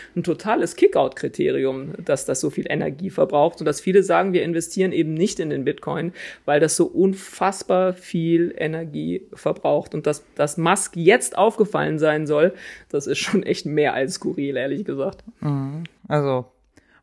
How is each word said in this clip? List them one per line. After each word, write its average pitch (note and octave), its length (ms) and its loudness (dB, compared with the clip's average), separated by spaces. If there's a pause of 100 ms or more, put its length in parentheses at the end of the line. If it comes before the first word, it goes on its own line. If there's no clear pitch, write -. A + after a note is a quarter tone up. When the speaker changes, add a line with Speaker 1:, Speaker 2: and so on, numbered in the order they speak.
(160)
Speaker 1:
ein F3 80 -2
totales - 520 -2
Kickout-Kriterium, C#3 1200 0 (100)
dass C#3+ 220 0
das C#3 160 -2
so D#3 80 -2
viel - 200 -6
Energie D3+ 420 -4
verbraucht D3+ 500 2
und D#3+ 40 -6
dass D3 140 0
viele F#3 240 4
sagen, F3+ 300 2
wir F3 100 2
investieren E3+ 480 -2
eben D#3+ 220 0
nicht E3 260 0
in D#3+ 120 -4
den C#3 120 -4
Bitcoin, D3+ 480 -4 (340)
weil D3 140 4
das D3+ 160 4
so E3+ 100 4
unfassbar F#3 1080 0
viel E3+ 640 0
Energie D#3 640 -4 (120)
verbraucht. D3 600 -2
Und D3+ 120 -6
dass, D3+ 180 -2 (120)
dass D3 220 -2
Musk F3 400 0
jetzt F#3 400 4
aufgefallen D#3+ 600 2
sein D3+ 300 2
soll, D3+ 260 4 (380)
das C#3+ 140 -2
ist C#3 140 -2
schon - 240 0
echt - 240 -2
mehr D3 260 2
als C3+ 220 -2
skurril, C#3 420 -4
ehrlich C#3 260 -4
gesagt. C#3 400 -6 (180)
Speaker 2:
Mhm. C#3+ 420 -4 (240)
Also C#3 380 0 (580)